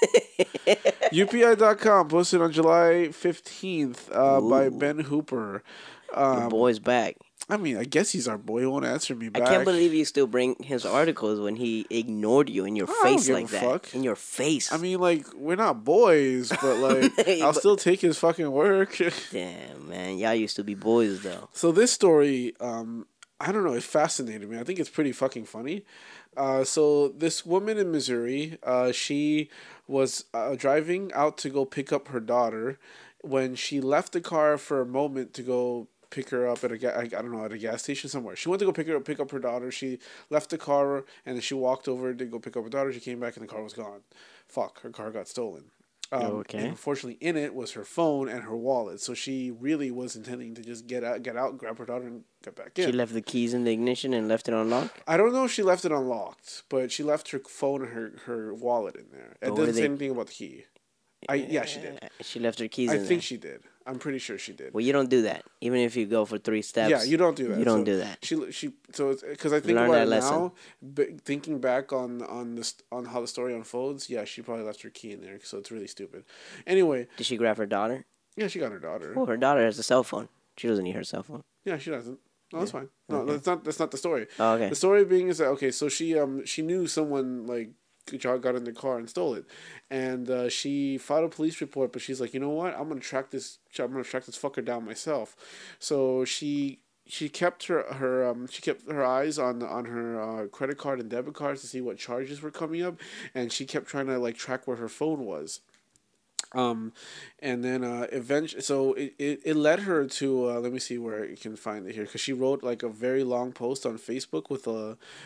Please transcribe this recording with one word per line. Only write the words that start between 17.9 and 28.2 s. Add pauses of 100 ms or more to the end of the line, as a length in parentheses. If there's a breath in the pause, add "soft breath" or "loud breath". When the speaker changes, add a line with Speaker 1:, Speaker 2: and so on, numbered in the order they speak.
Speaker 2:
his
fucking
work. (200)
<laughs>
Speaker 1:
Damn,
man.
Y'all
used
to
be
boys,
though.
Speaker 2:
So
this
story,
um, (320)
I
don't
know.
It
fascinated
me.
I
think
it's
pretty
fucking
funny. (540 loud breath)
Uh,
so
this
woman
in
Missouri,